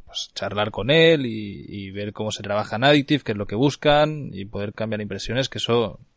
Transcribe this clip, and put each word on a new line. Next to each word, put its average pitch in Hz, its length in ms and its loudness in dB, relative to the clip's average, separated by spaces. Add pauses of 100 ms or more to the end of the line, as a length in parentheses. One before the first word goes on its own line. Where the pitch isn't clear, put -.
pues, - 280 -12
charlar 101 360 -2
con 107 200 -2
él 160 360 6
y, 104 420 -8
y 98 220 -10
ver 101 220 -6
cómo 107 180 -4
se - 120 -8
trabaja 101 340 -2
en 117 80 0
Addictive, 147 400 4
qué 117 80 -2
es 101 60 -4
lo 104 80 -4
que 101 100 -4
buscan 147 760 2
y - 120 -10
poder 104 280 -6
cambiar 110 280 -4
impresiones, 107 480 -4
que 117 100 -10
eso 117 400 0 (180)